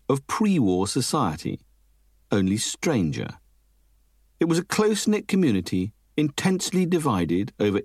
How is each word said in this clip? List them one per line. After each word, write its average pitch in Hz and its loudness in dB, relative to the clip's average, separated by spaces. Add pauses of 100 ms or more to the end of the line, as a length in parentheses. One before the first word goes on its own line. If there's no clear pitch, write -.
of 139 -2
pre-war 107 2
society, 123 -2 (720)
only 98 2
stranger. 82 -2 (1000)
It 165 2
was 165 2
a 180 -6
close-knit 214 0
community 101 0 (220)
intensely 175 0
divided 104 0
over 101 2